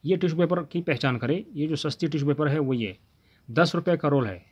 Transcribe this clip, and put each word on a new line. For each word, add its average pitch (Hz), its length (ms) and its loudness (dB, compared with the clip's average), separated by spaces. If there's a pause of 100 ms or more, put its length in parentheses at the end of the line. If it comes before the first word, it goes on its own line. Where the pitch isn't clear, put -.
ये 175 140 2
टिश्यू 170 200 0
पेपर 175 280 2
की 175 180 -4
पहचान 131 340 0
करें। 151 340 -2
ये 156 160 -4
जो 156 100 -2
सस्ती 156 300 -4
टिश्यू 147 200 -2
पेपर 147 200 2
है 147 120 0
वो 131 160 0
ये 107 200 -2 (540)
दस 165 260 2
रुपये 170 220 0
का 160 100 -2
रोल 139 200 2
है 92 140 -8 (100)